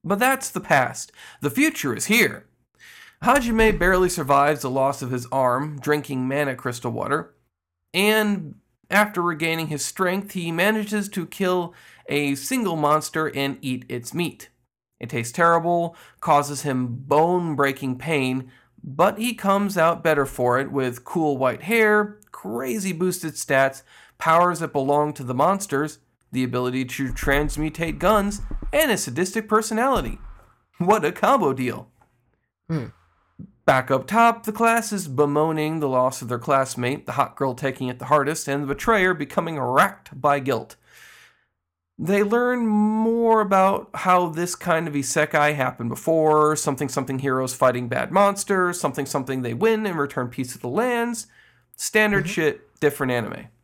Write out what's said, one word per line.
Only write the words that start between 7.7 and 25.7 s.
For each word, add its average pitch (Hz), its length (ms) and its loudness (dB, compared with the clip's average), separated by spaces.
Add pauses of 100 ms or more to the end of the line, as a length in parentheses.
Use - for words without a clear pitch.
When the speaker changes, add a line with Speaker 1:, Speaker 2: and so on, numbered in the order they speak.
Speaker 1:
and 202 640 0 (340)
after 202 320 2
regaining 165 460 -2
his 151 140 -6
strength, 190 500 -4
he 165 200 -4
manages 208 560 0
to 196 180 -6
kill 180 460 -2 (340)
a 143 280 -2
single 190 420 -2
monster 151 580 0
and 139 280 -2
eat 127 260 -6
its 120 240 -8
meat. - 380 -6 (500)
It 117 80 -10
tastes 117 240 -6
terrible, 170 640 2 (240)
causes 143 400 2
him 127 280 -2
bone-breaking 139 1080 0
pain, 131 540 -2 (320)
but 170 360 0
he 240 140 -2
comes 196 460 0
out 165 260 2
better 143 220 2
for 123 340 0
it 139 100 -6
with 127 360 -4
cool 151 320 -2
white 127 240 -2
hair, 208 560 2 (120)
crazy 220 640 -6
boosted 170 400 -2
stats, 135 500 0 (360)
powers 170 420 4
that 165 140 -6
belong 147 400 2
to 139 100 -10
the 123 80 -6
monsters, 151 680 0 (320)